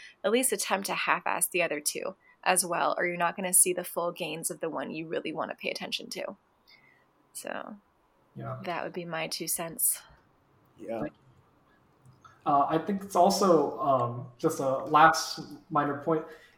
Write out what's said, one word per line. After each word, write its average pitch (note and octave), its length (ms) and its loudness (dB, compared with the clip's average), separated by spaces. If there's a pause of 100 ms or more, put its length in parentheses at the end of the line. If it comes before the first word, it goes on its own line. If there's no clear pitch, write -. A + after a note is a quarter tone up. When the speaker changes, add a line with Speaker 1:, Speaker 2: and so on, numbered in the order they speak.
(240)
Speaker 1:
at G3+ 80 2
least B3 220 4
attempt F#3+ 340 0
to F3 60 -2
half-ass - 540 0
the E3+ 140 0
other D3+ 200 0
two - 340 -4 (280)
as F#3 220 4
well, D#3+ 320 0
or - 80 0
you're F3 120 -2
not F3 180 0
gonna F#3 180 -4
see F3+ 200 6
the F3 100 2
full E3+ 300 -4
gains D#3+ 360 -6
of E3 120 -10
the E3 80 -2
one C#3+ 200 -4
you D#3+ 180 -8
really D#3+ 260 -4
wanna D#3+ 220 -4
pay - 140 -8
attention - 420 -6
to. - 260 -8 (960)
So - 420 -10 (600)
Speaker 2:
Yeah. B2+ 280 -8
Speaker 1:
that E3+ 200 -4
would E3+ 100 -8
be F3 120 -8
my D#3+ 220 -6
two - 200 -8
cents. - 540 -4 (800)
Speaker 3:
Yeah. A2+ 240 -6 (1400)
Speaker 2:
Uh, C#3+ 240 6
I D#3+ 80 2
think G3 260 -2
it's - 140 -4
also, F3+ 640 6
um, A#2+ 460 2 (100)
just D#3 240 0
a C3+ 240 0
last D#3 560 4 (280)
minor C#3+ 280 0
point. D#3+ 260 0 (340)